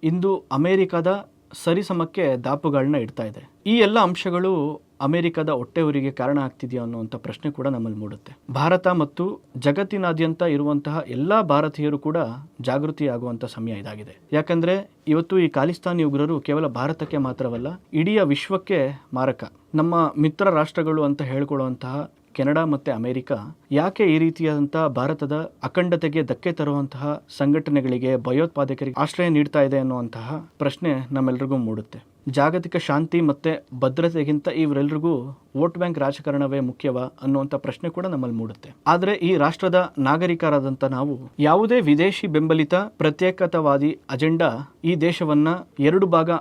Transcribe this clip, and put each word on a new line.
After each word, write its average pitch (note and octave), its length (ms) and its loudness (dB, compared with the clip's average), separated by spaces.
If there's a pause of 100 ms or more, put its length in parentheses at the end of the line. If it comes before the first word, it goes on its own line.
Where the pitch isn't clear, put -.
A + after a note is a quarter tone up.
ಇಂದು F3+ 500 0
ಅಮೆರಿಕದ F#3 760 2 (360)
ಸರಿಸಮಕ್ಕೆ E3+ 720 0
ದಾಪುಗಳನ್ನ C#3+ 580 0
ಇಡ್ತಾ A#2 280 -4
ಇದೆ. - 280 -10 (160)
ಈ G#3+ 100 4
ಎಲ್ಲ G#3+ 220 4
ಅಂಶಗಳು F3 840 0 (200)
ಅಮೆರಿಕದ E3 480 0
ಹೊಟ್ಟೆ C#3 320 -2
ಉರಿಗೆ C#3+ 300 0
ಕಾರಣ C3+ 280 -2
ಆಗ್ತಿದೆಯಾ B2+ 440 -6
ಅನ್ನುವಂಥ A#2 340 -8
ಪ್ರಶ್ನೆ C3 340 -8
ಕೂಡ C3+ 180 -6
ನಮ್ಮಲ್ಲಿ A2+ 300 -4
ಮೂಡುತ್ತೆ. - 380 -14 (180)
ಭಾರತ F3 320 2
ಮತ್ತು F3 540 0 (160)
ಜಗತ್ತಿನಾದ್ಯಂತ E3 840 0
ಇರುವಂತಹ D3 680 0
ಎಲ್ಲ D#3 320 0
ಭಾರತೀಯರು D3 580 0
ಕೂಡ D3+ 180 -4 (440)
ಜಾಗೃತಿಯಾಗುವಂಥ B2+ 840 -4
ಸಮಯ A2+ 280 -8
ಇದಾಗಿದೆ. G#2+ 440 -14 (160)
ಯಾಕಂದ್ರೆ E3+ 580 0 (180)
ಇವತ್ತು E3 300 2
ಈ E3+ 100 4
ಖಾಲಿಸ್ತಾನಿ E3+ 540 0
ಉಗ್ರರು D3 380 0
ಕೇವಲ D3+ 260 -2
ಭಾರತಕ್ಕೆ C#3+ 500 -4
ಮಾತ್ರವಲ್ಲ, B2+ 640 -4 (120)
ಇಡೀ F3+ 260 2
ವಿಶ್ವಕ್ಕೆ D#3 840 0 (120)
ಮಾರಕ. B2+ 380 -2 (220)
ನಮ್ಮ E3 440 2
ಮಿತ್ರ D#3 320 2
ರಾಷ್ಟ್ರಗಳು D#3 520 0
ಅಂತ C#3+ 200 0
ಹೇಳ್ಕೊಳ್ಳುವಂತಹ C3+ 880 -4 (220)
ಕೆನಡಾ D3 320 0
ಮತ್ತೆ C#3+ 280 -2
ಅಮೆರಿಕ B2+ 400 -4 (380)
ಯಾಕೆ F3 440 2
ಈ D#3 40 4
ರೀತಿಯಾದಂಥ D#3 580 0
ಭಾರತದ D3+ 760 -2 (100)
ಅಖಂಡತೆಗೆ E3 600 0
ಧಕ್ಕೆ C#3 300 -2
ತರುವಂತಹ C#3+ 760 -4
ಸಂಘಟನೆಗಳಿಗೆ, C#3 880 0
ಭಯೋತ್ಪಾದಕರಿಗೆ C3+ 840 -2
ಆಶ್ರಯ F3 280 0
ನೀಡ್ತಾ D3 340 2
ಇದೆ C3+ 160 2
ಅನ್ನುವಂತಹ B2+ 800 -6
ಪ್ರಶ್ನೆ C#3 540 -2
ನಮ್ಮೆಲ್ರಿಗೂ C3 440 -2
ಮೂಡುತ್ತೆ. A2 480 -6 (240)
ಜಾಗತಿಕ D#3+ 480 0
ಶಾಂತಿ D#3+ 440 0
ಮತ್ತೆ D#3+ 460 -2 (120)
ಭದ್ರತೆಗಿಂತ D3 680 0
ಇವರೆಲ್ರಿಗೂ D3 960 -2 (140)
ವೋಟ್ E3+ 220 0
ಬ್ಯಾಂಕ್ F3 200 -2
ರಾಜಕಾರಣವೇ C#3 640 -2
ಮುಖ್ಯವಾ B2+ 420 -4
ಅನ್ನುವಂಥ C3+ 520 -2
ಪ್ರಶ್ನೆ - 360 -6
ಕೂಡ F3+ 160 -6
ನಮ್ಮಲ್ಲಿ C3 300 -4
ಮೂಡುತ್ತೆ. A2+ 380 -10 (120)
ಆದ್ರೆ F3+ 260 4
ಈ F#3 240 2
ರಾಷ್ಟ್ರದ F3 600 2
ನಾಗರಿಕರಾದಂಥ D3 840 2
ನಾವು C3 540 -4
ಯಾವುದೇ G3+ 420 4
ವಿದೇಶಿ E3+ 460 2
ಬೆಂಬಲಿತ D#3 480 2
ಪ್ರತ್ಯೇಕತಾವಾದಿ E3 1200 0 (120)
ಅಜೆಂಡಾ C#3+ 640 0 (100)
ಈ E3 100 2
ದೇಶವನ್ನ D#3 540 2 (320)
ಎರಡು F3+ 260 4
ಭಾಗ E3 240 4 (100)